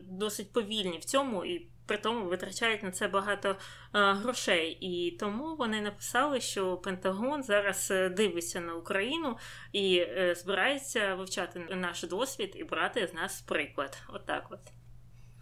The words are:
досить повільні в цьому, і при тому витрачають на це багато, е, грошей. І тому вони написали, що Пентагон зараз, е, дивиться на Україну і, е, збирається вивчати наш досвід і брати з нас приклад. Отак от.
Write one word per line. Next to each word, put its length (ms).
досить 500
повільні 460
в 60
цьому, 400
і 240
при 120
тому 300
витрачають 540
на 80
це 180
багато, 400
е, 640
грошей. 680
І 300
тому 460
вони 240
написали, 600
що 360
Пентагон 680
зараз, 480
е, 180
дивиться 520
на 140
Україну 640
і, 240
е, 380
збирається 800
вивчати 440
наш 440
досвід 540
і 80
брати 420
з 80
нас 260
приклад. 680
Отак 420
от. 100